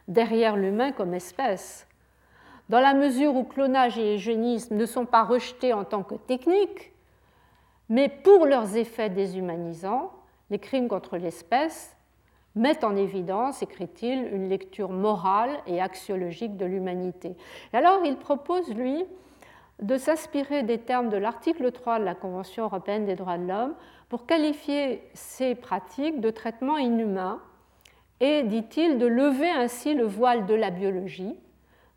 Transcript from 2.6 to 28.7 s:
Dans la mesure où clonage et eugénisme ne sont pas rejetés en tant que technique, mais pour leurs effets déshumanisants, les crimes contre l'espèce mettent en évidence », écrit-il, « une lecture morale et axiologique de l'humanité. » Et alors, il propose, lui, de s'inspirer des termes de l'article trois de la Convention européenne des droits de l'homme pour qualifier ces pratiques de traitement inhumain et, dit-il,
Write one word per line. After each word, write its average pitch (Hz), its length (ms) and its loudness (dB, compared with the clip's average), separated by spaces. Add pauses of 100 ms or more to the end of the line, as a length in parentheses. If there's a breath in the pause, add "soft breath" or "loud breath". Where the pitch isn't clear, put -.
Dans 226 100 6
la 277 140 8
mesure 277 420 4
où 254 80 2
clonage 254 560 2
et 208 160 0
eugénisme 226 600 -2
ne 226 100 2
sont 240 200 -2
pas 226 180 4
rejetés 240 500 0
en 202 100 -2
tant 196 200 -4
que 214 120 -10
technique, 359 800 0 (960 soft breath)
mais 269 200 4
pour 339 380 8
leurs 220 300 2
effets 226 320 -2
déshumanisants, 185 1000 -4 (380 soft breath)
les 196 80 -4
crimes 247 300 -2
contre 202 300 -6
l'espèce 233 800 -4 (600)
mettent 240 280 2
en 208 120 2
évidence », 196 680 -2
écrit-il, « 233 720 -6
une 190 160 -4
lecture 190 400 -4
morale 202 640 0 (160)
et 180 140 -2
axiologique 185 760 -6
de 185 80 -4
l'humanité. » 180 680 -6 (380 loud breath)
Et 220 40 2
alors, 359 280 6
il 285 100 0
propose, 294 580 -4
lui, 262 320 -2 (760 loud breath)
de 240 160 0
s'inspirer 285 640 -2
des 226 160 -2
termes 247 300 -2
de 208 80 0
l'article 240 540 -2
trois 233 280 -2
de 208 60 -2
la 180 100 -4
Convention 185 480 -8
européenne 208 420 -4
des 190 100 -2
droits 180 220 -6
de 180 80 -6
l'homme 226 300 -4 (340 loud breath)
pour - 160 -8
qualifier 294 880 -2
ces - 400 -4
pratiques 247 680 -6
de 220 100 0
traitement 240 460 -4
inhumain 226 640 -2 (800 soft breath)
et, 294 240 4
dit-il, 226 540 0